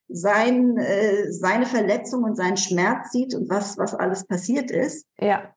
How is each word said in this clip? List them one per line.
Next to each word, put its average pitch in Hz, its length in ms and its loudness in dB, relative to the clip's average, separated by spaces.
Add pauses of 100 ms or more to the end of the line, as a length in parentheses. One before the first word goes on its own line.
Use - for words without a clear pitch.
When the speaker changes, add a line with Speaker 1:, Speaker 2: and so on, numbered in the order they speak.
Speaker 1:
sein, 226 720 2
äh, 202 540 2
seine 214 360 0
Verletzung 240 560 0
und 214 120 0
seinen 190 220 0
Schmerz 190 540 0
sieht 247 240 -2
und - 140 -4
was, 202 280 -2
was 202 160 -2
alles 185 320 -2
passiert 247 460 -2
ist, - 340 -2 (140)
Speaker 2:
Ja. - 380 0